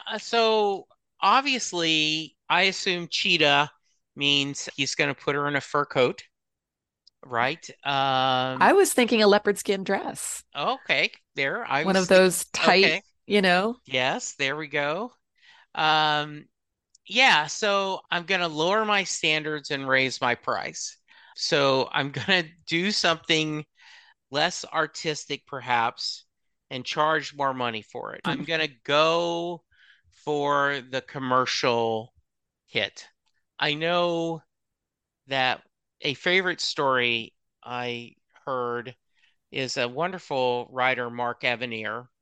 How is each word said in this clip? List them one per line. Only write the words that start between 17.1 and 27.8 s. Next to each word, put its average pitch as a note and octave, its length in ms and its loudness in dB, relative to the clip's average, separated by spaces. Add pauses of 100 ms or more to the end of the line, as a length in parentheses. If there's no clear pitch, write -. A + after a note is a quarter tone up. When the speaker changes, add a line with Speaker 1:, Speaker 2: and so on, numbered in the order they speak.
Speaker 1:
so G3 520 -2 (100)
I'm F3 140 -2
gonna F3 240 0
lower F3 360 0
my G3+ 200 0
standards D3+ 680 -4
and C3+ 160 -4
raise C3 320 0
my A#2+ 140 0
price. - 640 -8 (380)
So C#3 560 2
I'm C#3+ 180 -4
<laughs> - 20 -14
gonna E3+ 320 0 (220)
do F3+ 260 -2
something D#3 720 0 (640)
less D#3 360 -2
artistic, D#3 800 -4
perhaps, A#2+ 800 -4 (440)
and B2+ 140 -8
charge D#3 500 0
more C#3 200 -2
money A#2+ 280 -4